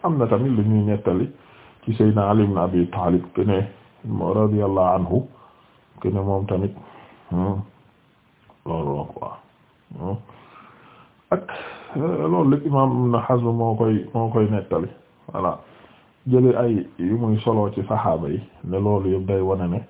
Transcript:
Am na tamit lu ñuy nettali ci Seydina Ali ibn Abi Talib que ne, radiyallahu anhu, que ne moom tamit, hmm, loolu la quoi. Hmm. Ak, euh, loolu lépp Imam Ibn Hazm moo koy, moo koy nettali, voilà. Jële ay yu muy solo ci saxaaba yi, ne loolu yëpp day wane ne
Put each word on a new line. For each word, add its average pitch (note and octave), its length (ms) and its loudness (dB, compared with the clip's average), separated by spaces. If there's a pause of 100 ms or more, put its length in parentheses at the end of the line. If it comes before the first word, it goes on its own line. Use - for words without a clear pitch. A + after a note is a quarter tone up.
Am E3 160 0
na A#2+ 80 4
tamit A#2 260 2
lu A2 100 2
ñuy G#2+ 220 4
nettali G2+ 460 0 (540)
ci A#2 100 -2
Seydina G#2+ 360 4
Ali G#2+ 140 6
ibn G2+ 140 0
Abi F2+ 320 2
Talib F2+ 340 0 (100)
que F#2 100 -2
ne, G2 160 2 (440)
radiyallahu G2 920 2
anhu, F2+ 260 0 (760)
que - 100 -2
ne G2 100 -2
moom G2 260 -2
tamit, G2 260 -2 (580)
hmm, F#2 260 -2 (1080)
loolu D#2 300 -4
la C#2+ 80 -8
quoi. - 340 -16 (600)
Hmm. F#2+ 180 -6 (1120)
Ak, - 120 0 (540)
euh, D#3 320 -2
loolu E3 220 4
lépp C#3+ 160 2
Imam C3+ 240 2 (160)
Ibn A#2+ 100 2 (120)
Hazm A#2+ 200 2
moo A#2 260 0
koy, A2 300 2 (100)
moo A#2 140 0
koy A2+ 220 2
nettali, F#2 380 -2 (440)
voilà. F2 260 -2 (680)
Jële B2+ 300 6
ay A2+ 300 0 (120)
yu F#2 200 -2
muy A2 220 0
solo G#2+ 320 0
ci G2 160 -6
saxaaba E2 400 -2
yi, F#2+ 120 -4 (240)
ne F#2 140 -4
loolu G2+ 340 0
yëpp F#2+ 140 -2
day G2 140 0
wane F#2 280 -2
ne F2 220 -2